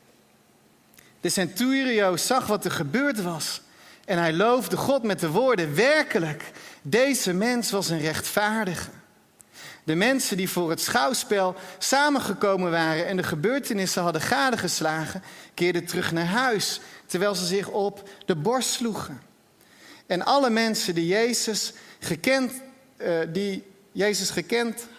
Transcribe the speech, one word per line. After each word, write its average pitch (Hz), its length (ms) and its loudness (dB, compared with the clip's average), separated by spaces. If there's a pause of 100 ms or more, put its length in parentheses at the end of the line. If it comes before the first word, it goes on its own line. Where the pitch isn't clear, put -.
(1200)
De 175 80 -2
centurio 220 880 2
zag 254 300 0
wat 208 180 0
er 175 60 -2
gebeurd 214 520 0
was 170 380 -6 (440)
en 185 140 0
hij 170 140 2
loofde 196 440 2
God 247 260 0
met 208 180 -2
de 165 100 0
woorden: 180 440 2
"Werkelijk, 208 760 2 (320)
deze 226 500 2
mens 226 380 0
was 190 180 0
een 165 120 0
rechtvaardige." 202 880 -2 (960)
De 156 100 0
mensen 214 420 2
die 185 140 -2
voor 175 200 0
het 160 100 -2
schouwspel 214 720 0 (240)
samengekomen 208 920 2
waren 160 360 2
en 196 100 -2
de 185 60 0
gebeurtenissen 190 800 -2
hadden 165 200 0
gadegeslagen, 185 1000 -2 (320)
keerden 175 300 2
terug - 280 -4
naar 165 140 0
huis, 226 540 0 (260)
terwijl 196 280 0
ze 180 120 -4
zich 185 220 -2
op 196 400 -4 (180)
de 180 100 2
borst 226 320 0
sloegen. 185 520 -4 (880)
En 180 180 -2
alle 269 260 4
mensen 220 440 0
die 165 120 2
Jezus 220 640 0 (260)
gekend, 254 540 0 (440)
eh, 170 220 -2 (100)
die 190 360 -4 (280)
Jezus 196 380 0
gekend 233 560 -2 (120)